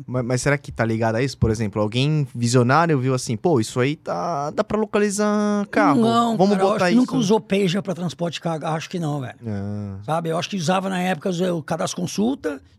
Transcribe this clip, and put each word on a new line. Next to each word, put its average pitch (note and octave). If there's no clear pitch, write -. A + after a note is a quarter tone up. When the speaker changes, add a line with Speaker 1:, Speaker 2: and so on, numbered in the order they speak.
Speaker 1:
Mas, B2
mas B2
será C#3+
que -
tá A#2+
ligado A2+
a A#2
isso? C3
Por A#2
exemplo, G#2+
alguém C3
visionário B2+
viu C3
assim, B2+
"Pô, D3+
isso A2+
aí C#3
tá, E3
dá -
pra G#3
localizar G#3
carro, C#4+
Speaker 2:
Não, A3+
Speaker 1:
vamos G3+
Speaker 2:
cara, F#3
eu F#3+
Speaker 1:
botar -
Speaker 2:
acho F#3+
que F3+
Speaker 1:
isso." A#3
Speaker 2:
nunca B3+
usou G#3+
pager G3
pra F#3
transporte E3+
de -
carga, E3
acho D#3
que F#3
não, D3
velho. A#2+
Speaker 1:
Ah. G2+
Speaker 2:
Sabe? E3
Eu D#3+
acho F3
que -
usava F#3
na F#3
época F#3
o E3
cadastro F3
consulta, C4